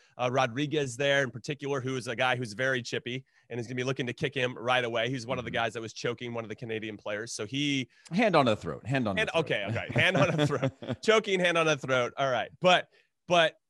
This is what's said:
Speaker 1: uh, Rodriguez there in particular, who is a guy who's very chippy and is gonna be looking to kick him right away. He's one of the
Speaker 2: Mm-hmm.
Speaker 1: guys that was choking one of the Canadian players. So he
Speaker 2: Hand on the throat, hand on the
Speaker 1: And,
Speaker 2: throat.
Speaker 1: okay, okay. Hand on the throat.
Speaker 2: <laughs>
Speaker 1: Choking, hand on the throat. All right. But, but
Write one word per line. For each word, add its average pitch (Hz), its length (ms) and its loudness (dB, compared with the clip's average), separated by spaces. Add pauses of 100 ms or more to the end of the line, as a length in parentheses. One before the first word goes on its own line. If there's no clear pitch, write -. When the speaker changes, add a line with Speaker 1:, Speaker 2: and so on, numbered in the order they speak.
(180)
Speaker 1:
uh, 123 140 0
Rodriguez 131 680 0
there 139 260 4
in 127 60 -2
particular, 139 500 -6
who 127 160 -4
is 117 120 -6
a 120 80 -4
guy 127 200 2
who's 123 180 -6
very 127 280 0
chippy 123 420 -6 (260)
and 117 100 -6
is 113 80 -8
gonna 127 80 -8
be 123 80 -2
looking 131 240 -2
to 120 60 -4
kick 135 200 -4
him 123 240 -2
right 123 260 2
away. 117 260 0
He's 127 180 -6
one 127 100 -4
of 120 80 -6
the 113 60 -8
Speaker 2:
Mm-hmm. - 20 -4
Speaker 1:
guys 117 200 -2
that 117 80 -8
was 113 120 -10
choking 120 400 -6
one 117 100 -6
of 107 60 -12
the 107 60 -10
Canadian 110 420 -8
players. 104 360 -8
So 110 120 -6
he 139 420 -2 (240)
Speaker 2:
Hand 202 240 4
on 143 120 6
the 107 80 4
throat, 78 300 -6
hand 127 220 0
on 95 80 0
the 104 60 0
Speaker 1:
And, 220 100 -2
Speaker 2:
throat. 160 140 0
Speaker 1:
okay, 110 240 -2
okay. 107 240 -4
Hand 175 240 4
on 151 180 4
the 151 120 4
throat. 135 240 0 (100)
Speaker 2:
<laughs> - 220 -8
Speaker 1:
Choking, 214 360 4
hand 175 180 2
on 165 100 4
the 151 100 4
throat. 127 400 0
All 139 140 0
right. 113 180 0 (100)
But, 180 300 4 (400)
but 170 260 4 (140)